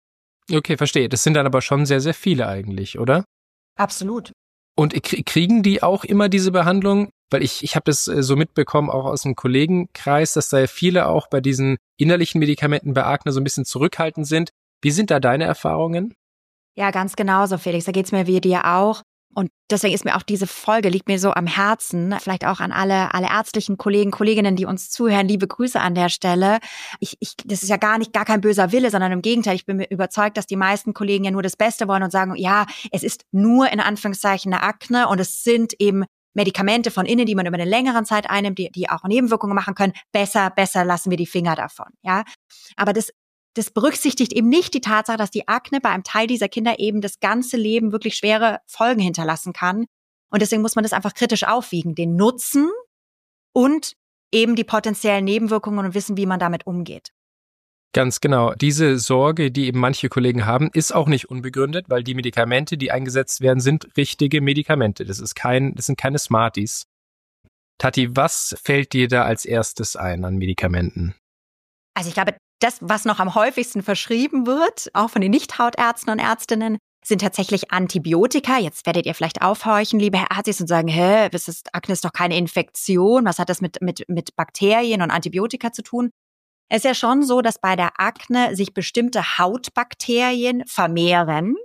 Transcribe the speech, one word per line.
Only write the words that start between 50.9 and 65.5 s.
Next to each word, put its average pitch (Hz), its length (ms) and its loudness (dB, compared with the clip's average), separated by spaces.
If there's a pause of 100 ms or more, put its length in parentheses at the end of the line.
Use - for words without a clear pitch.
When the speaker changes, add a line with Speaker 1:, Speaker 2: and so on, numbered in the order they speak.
Speaker 2:
einfach 196 200 -2
kritisch 233 300 0
aufwiegen, 175 500 -2
den 170 220 -2
Nutzen 254 540 2 (840)
und 277 400 2 (380)
eben 226 240 2
die 220 80 0
potenziellen 208 640 0
Nebenwirkungen 208 600 -2
und 180 80 -6
wissen, 202 240 -4
wie 196 80 -2
man 185 140 0
damit 170 260 -2
umgeht. 175 460 -8 (800)
Speaker 1:
Ganz 127 280 0
genau. 127 340 2
Diese 143 420 2
Sorge, 135 540 2
die 135 160 0
eben 127 120 0
manche 127 300 0
Kollegen 123 380 0
haben, 131 260 2
ist 156 180 0
auch 151 160 2
nicht 143 220 0
unbegründet, 131 640 -4
weil 123 120 0
die 127 120 -4
Medikamente, 123 600 0
die 135 160 -4
eingesetzt 131 500 -2
werden, 131 180 4
sind 139 360 2
richtige 143 460 0
Medikamente. 139 640 0
Das 95 140 -8
ist 104 160 -10
kein, 131 400 0